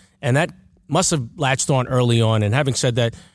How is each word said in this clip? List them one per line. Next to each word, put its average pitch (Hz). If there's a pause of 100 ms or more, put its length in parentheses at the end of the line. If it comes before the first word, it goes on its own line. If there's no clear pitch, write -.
(220)
and 135
that 165 (400)
must 175
have 156 (140)
latched 156
on 131
early 120
on. 110
And 104
having 135
said 123
that, 117 (220)